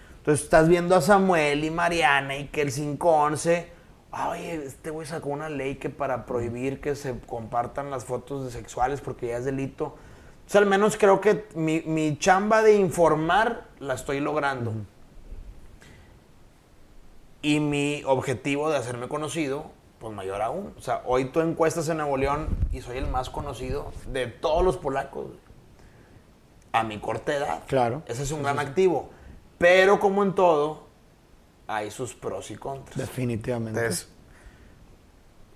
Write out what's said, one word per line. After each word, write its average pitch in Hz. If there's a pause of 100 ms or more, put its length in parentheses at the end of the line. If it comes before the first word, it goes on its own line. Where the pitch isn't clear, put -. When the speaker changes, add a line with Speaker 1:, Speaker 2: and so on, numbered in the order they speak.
(200)
Speaker 1:
Entonces, -
estás 160
viendo 175
a 180
Samuel 165
y 156
Mariana 156
y 143
que -
el 143
cinco 147
once, 156 (500)
"Ah, -
oye, -
este 135
güey 156
sacó 143
una 147
ley 139
que 139
para 131
prohibir 123
que 147
se 127
compartan 120
las 127
fotos 127
de 127
sexuales 123
porque 123
ya 117
es 123
delito". 135
O -
sea, 202
al 202
menos 202
creo 196
que 208
mi, 160
mi 156
chamba 208
de 214
informar 175 (140)
la 135
estoy 139
logrando. 143
Speaker 2:
Ujú. 110 (2500)
Speaker 1:
Y 147
mi 147
objetivo 139
de 147
hacerme 120
conocido, 147 (340)
pues, 110
mayor 98
aún. 170
O -
sea, 120
hoy 131
tú 131
encuestas 160
en 165
Nuevo 143
León 143 (240)
y 131
soy 123
el 135
más 127
conocido 139 (200)
de 127
todos 165
los 180
polacos, 135
güey. - (1300)
A 113
mi 107
corta 113
edad. 139
Speaker 2:
Claro. 127
Speaker 1:
Ese 123
es 135
un 156
Speaker 2:
Sí, 139
Speaker 1:
gran 139
Speaker 2:
sí, 147
sí. 139
Speaker 1:
activo. 170 (480)
Pero 185
como 196
en 196
todo, 156 (800)
hay 107
sus 120
pros 101
y 107
contras. 135
Speaker 2:
Definitivamente. 117
Speaker 1:
Entonces, 117 (1500)